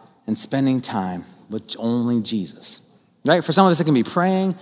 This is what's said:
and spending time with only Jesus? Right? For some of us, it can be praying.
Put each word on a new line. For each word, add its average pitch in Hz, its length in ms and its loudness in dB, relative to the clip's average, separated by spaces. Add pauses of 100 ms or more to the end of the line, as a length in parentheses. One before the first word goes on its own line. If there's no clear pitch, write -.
(280)
and 110 100 -2
spending 135 440 -2
time 92 420 -6 (260)
with 107 300 -10
only 120 420 0
Jesus? - 600 -8 (420)
Right? 165 200 2
For 165 100 -2
some 190 120 6
of 180 60 6
us, 165 80 2
it 170 60 2
can 151 80 4
be 120 100 4
praying. 185 580 0